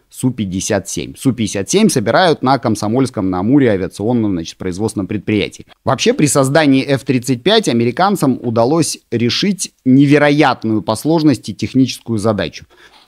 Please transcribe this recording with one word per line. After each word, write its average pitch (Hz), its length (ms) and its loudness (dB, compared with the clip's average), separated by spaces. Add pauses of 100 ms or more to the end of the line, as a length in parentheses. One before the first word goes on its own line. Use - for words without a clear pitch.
Су 131 220 -4
пятьдесят 98 560 -4
семь. 69 300 -10
Су 127 160 -2
пятьдесят 101 360 -4
семь 208 200 2
собирают 143 520 0
на 127 160 2
Комсомольском 110 720 -2
на 90 100 -2
Амуре 123 320 2
авиационном, 101 600 -2
значит, 82 260 -6
производственном 92 500 -6
предприятии. 104 580 -4 (180)
Вообще 131 300 0
при 156 140 2
создании 139 640 2
Ф 135 140 -2
тридцать 127 400 -2
пять 214 240 2
американцам 131 720 0
удалось 123 580 0 (120)
решить 120 600 -2 (100)
невероятную 139 1000 4
по 110 140 -4
сложности 151 580 0
техническую 113 680 -2
задачу. 95 460 -4 (420)